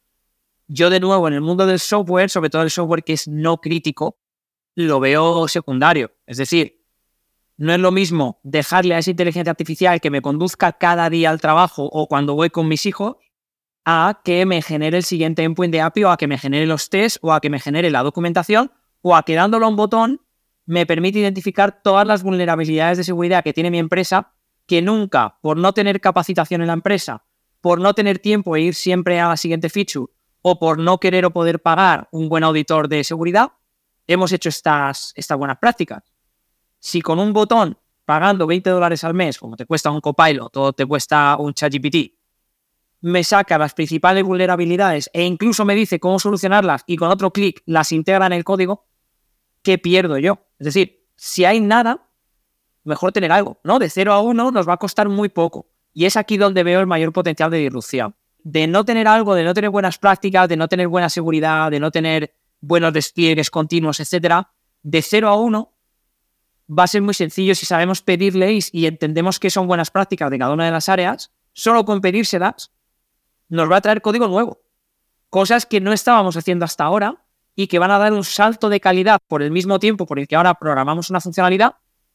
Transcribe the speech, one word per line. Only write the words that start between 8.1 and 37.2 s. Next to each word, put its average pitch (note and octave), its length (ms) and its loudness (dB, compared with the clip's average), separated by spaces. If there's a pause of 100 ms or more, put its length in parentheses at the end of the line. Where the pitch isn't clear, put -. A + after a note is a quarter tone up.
dejarle E3 520 0
a E3 40 0
esa E3 120 -2
inteligencia E3+ 400 -2
artificial E3+ 500 0
que D3 100 -2
me C#3 120 -2
conduzca D#3 500 -2
cada E3+ 380 0
día E3 180 2
al D#3+ 120 0
trabajo D#3+ 440 2
o D3+ 240 -4
cuando C#3+ 260 -2
voy E3 140 0
con E3 180 -2
mis D#3 200 -2
hijos, G3+ 300 -6 (680)
a E3+ 400 2
que F3+ 220 0
me F3 160 0
genere D#3 340 -2
el F3+ 80 0
siguiente D#3+ 380 -2
endpoint E3 300 -2
de D#3+ 100 0
api F3+ 220 0
o F#3 60 6
a E3+ 60 4
que D3+ 100 -4
me C#3+ 120 -4
genere C#3+ 280 -2
los D#3 220 -4
tests G#3 320 0
o D#3+ 120 0
a D#3 80 2
que D3 100 -4
me C#3+ 100 -4
genere D#3+ 300 -2
la C3 120 0
documentación F3 680 0 (300)
o F3 120 4
a D#3 80 6
que E3 120 -4
dándole A3 320 2
a - 20 4
un G#3 80 0
botón A3+ 460 0 (420)
me E3+ 220 0
permite F3 320 0
identificar G3 640 0
todas G3+ 240 4
las G#3 160 0
vulnerabilidades E3+ 760 0
de F3+ 80 -4
seguridad F3 400 0
que D3+ 80 -2
tiene E3+ 180 -2
mi E3+ 80 -2
empresa, F3+ 540 -2 (340)
que E3+ 140 2
nunca, F#3+ 600 0
por D#3 160 -2
no F#3+ 160 2
tener G3+ 260 0
capacitación F3 640 -2
en E3+ 60 -2
la E3+ 40 -2
empresa, E3 540 -4 (340)
por F3 200 2
no G3+ 120 4
tener G3+ 260 0
tiempo G3+ 380 -2
e D#3 60 2
ir E3+ 120 0
siempre F3+ 460 -2
a E3+ 80 2
la E3 80 0
siguiente E3 320 -4
feature E3 420 -6 (300)
o F3+ 180 2
por D#3+ 200 0
no F3+ 200 2
querer F#3 260 0
o F3+ 60 2
poder E3+ 320 -2
pagar E3 500 2
un D#3+ 160 -4
buen D#3+ 160 0
auditor D#3 440 0
de D3 160 -2
seguridad, F3 480 0 (540)
hemos F3+ 260 0
hecho E3+ 160 -4
estas, D3 680 -2
estas C#3+ 220 -6
buenas C#3 200 -6
prácticas. - 440 -2 (760)
Si - 220 -6
con D#3+ 180 -2
un G#3 140 0